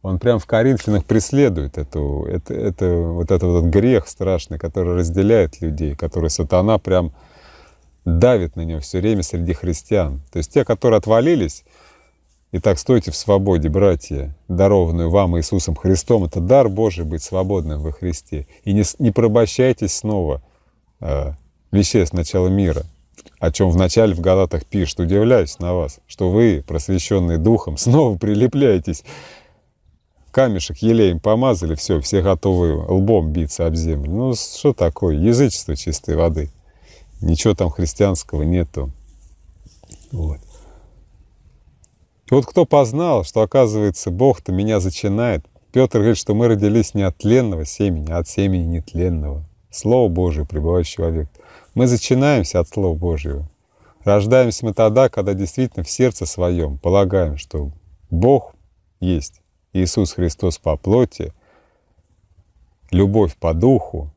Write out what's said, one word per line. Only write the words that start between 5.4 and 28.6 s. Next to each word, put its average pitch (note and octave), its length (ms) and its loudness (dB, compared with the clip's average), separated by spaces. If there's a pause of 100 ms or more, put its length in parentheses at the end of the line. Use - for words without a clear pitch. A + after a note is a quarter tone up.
людей, D2+ 340 -4
который D#2+ 360 -4
сатана F#2+ 480 0
прям F2+ 340 0 (920)
давит F2+ 520 2
на F2 60 -8
него D#2+ 180 -6
всё F2+ 200 -6
время G2+ 220 0
среди E2+ 300 -4
христиан. E2 680 -4 (100)
То - 60 -6
есть D#2+ 120 -6
те, C3+ 140 2
которые A2+ 320 2
отвалились, A2+ 680 0 (880)
«Итак, F#2 260 0
стойте A#2+ 320 0
в D#2 60 -8
свободе, F#2+ 520 2
братья, D2+ 680 0 (120)
дарованную F2 640 2
вам F2+ 260 2
Иисусом E2+ 380 -2
Христом». A#2 500 0
Это E2+ 160 -6
дар A#2 300 4
Божий F#2+ 340 -2
быть D#2+ 180 -6
свободным F#2 600 -4
во D2+ 100 -6
Христе. E2 540 -8 (180)
И G2+ 80 -2
не G2+ 120 2
с-, - 140 -8
не A#2+ 120 2
порабощайтесь A#2 840 2
снова, F2 460 -4 (600)
э, C#2+ 320 -4 (380)
веществ G2 440 2
начала F#2 340 0
мира, F#2 360 0 (560)
о E2 100 0
чём F#2 200 0
в E2 60 2
начале F#2+ 380 4
в E2 60 -6
Галатах F#2 440 2
пишет. F2+ 360 -4
Удивляюсь G2 580 2
на F2 160 -4
вас, D#2+ 320 -6
что F#2 240 -4
вы, G2+ 360 2
просвещённые E2+ 680 -2
духом, E2 400 0
<laughs> - 0 -
снова A#2+ 400 2
прилепляетесь. G#2 880 0 (1300)